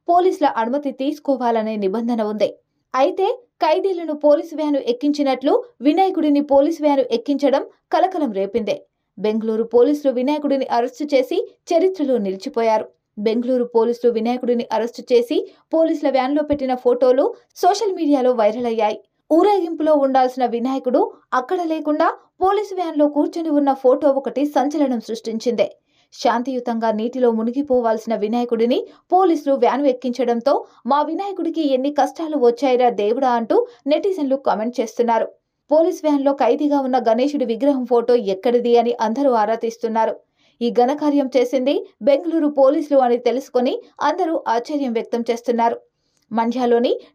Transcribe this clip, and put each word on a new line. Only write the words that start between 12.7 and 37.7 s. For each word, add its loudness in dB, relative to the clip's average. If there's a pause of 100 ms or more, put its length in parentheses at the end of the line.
బెంగళూరు 0
పోలీసులు 0
వినాయకుడిని -2
అరెస్టు -4
చేసి 0 (200)
పోలీసుల 2
వ్యాన్లో 0
పెట్టిన -2
ఫోటోలు 2 (200)
సోషల్ 0
మీడియాలో 2
వైరల్ 0
అయ్యాయి. -2 (320)
ఊరేగింపులో 2
ఉండాల్సిన 2
వినాయకుడు -2 (200)
అక్కడ -2
లేకుండా -2 (280)
పోలీసు 0
వ్యాన్లో 0
కూర్చొని -4
ఉన్న 2
ఫోటో 2
ఒకటి -2
సంచలనం -2
సృష్టించిందే. -4 (460)
శాంతియుతంగా -2
నీటిలో 0
మునిగిపోవాల్సిన -2
వినాయకుడిని -2 (260)
పోలీసులు 4
వ్యాను 2
ఎక్కించడంతో 0 (200)
"మా 2
వినాయకుడికి -4
ఎన్ని 0
కష్టాలు -2
వచ్చాయిరా 2
దేవుడా" 0
అంటూ 0 (200)
నెటిజన్లు 0
కామెంట్ -2
చేస్తున్నారు. -2 (440)
పోలీస్ 2
వ్యాన్లో 2
ఖైదీగా 0
ఉన్న -2 (100)
గణేశుడి 0
విగ్రహం 0